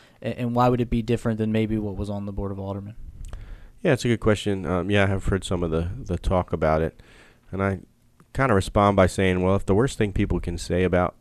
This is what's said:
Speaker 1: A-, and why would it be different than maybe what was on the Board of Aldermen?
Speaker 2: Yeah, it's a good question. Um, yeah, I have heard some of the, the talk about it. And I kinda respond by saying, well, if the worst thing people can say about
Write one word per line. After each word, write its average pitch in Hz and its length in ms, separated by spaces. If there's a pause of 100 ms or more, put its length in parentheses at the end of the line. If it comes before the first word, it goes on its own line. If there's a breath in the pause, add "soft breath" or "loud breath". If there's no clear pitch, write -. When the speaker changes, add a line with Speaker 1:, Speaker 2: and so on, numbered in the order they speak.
(200 loud breath)
Speaker 1:
A-, - 180
and 120 160
why 123 140
would 123 140
it 120 80
be 120 100
different 113 380
than 110 120
maybe 110 280
what 101 180
was 104 140
on 101 160
the 101 60
Board 98 200
of 95 60
Aldermen? 98 380 (840 loud breath)
Speaker 2:
Yeah, 160 140
it's - 100
a 123 40
good 113 120
question. 98 460
Um, 90 240
yeah, 104 140
I - 20
have 98 200
heard 95 160
some 90 200
of 85 80
the, 82 180 (100)
the 87 200
talk 90 340
about 80 300
it. - 200 (480 soft breath)
And 95 120
I 98 160 (560)
kinda 131 180
respond 101 420
by 95 120
saying, 92 340
well, 92 160
if 98 80
the 101 100
worst 123 220
thing 104 160
people 90 260
can 85 200
say 87 260
about 90 360